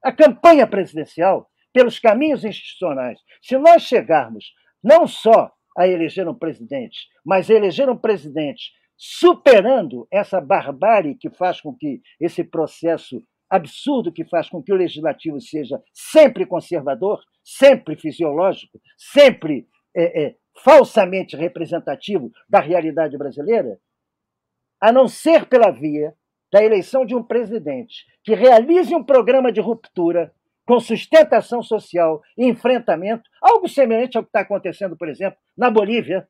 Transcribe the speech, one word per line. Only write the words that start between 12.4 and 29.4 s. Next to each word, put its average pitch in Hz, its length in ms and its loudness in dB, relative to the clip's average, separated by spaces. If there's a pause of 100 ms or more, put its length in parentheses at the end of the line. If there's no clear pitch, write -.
processo 165 760 -8 (260)
absurdo 226 640 -6
que 160 120 -14
faz 165 240 -6
com 170 140 -14
que 185 100 -6
o 190 40 0
legislativo 156 640 -6
seja 135 420 -12 (100)
sempre 277 520 2
conservador, 156 760 -8 (220)
sempre 262 540 2
fisiológico, 160 840 -6 (160)
sempre, 190 680 0 (280)
é, 165 280 -2
é, 135 120 -8 (280)
falsamente 190 720 4
representativo 165 960 -8 (180)
da 196 120 2
realidade 156 560 -4
brasileira, 143 640 -6 (1000)
a 220 120 2
não 254 160 4
ser - 380 0
pela 233 240 4
via 147 440 -8 (380)
da 202 100 6
eleição 220 440 0
de 208 80 -8
um 240 80 -6
presidente 196 840 -8 (180)
que 214 120 -2
realize 254 600 4
um 311 100 -4
programa 254 460 2